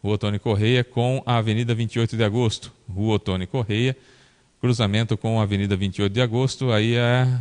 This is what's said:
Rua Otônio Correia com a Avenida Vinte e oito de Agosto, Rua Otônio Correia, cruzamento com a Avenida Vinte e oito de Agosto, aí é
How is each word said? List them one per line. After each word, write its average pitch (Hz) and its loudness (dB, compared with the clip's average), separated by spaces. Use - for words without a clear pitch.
Rua 101 0
Otônio 101 -2
Correia 113 2
com 123 -2
a 120 0
Avenida 113 0
Vinte 113 -4
e - 0
oito 113 0
de 113 2
Agosto, 110 0
Rua 104 0
Otônio 92 -2
Correia, 120 -2
cruzamento 113 0
com 113 -2
a 107 2
Avenida 101 0
Vinte 95 -2
e - 0
oito 98 0
de 120 0
Agosto, 127 0
aí 113 2
é 123 2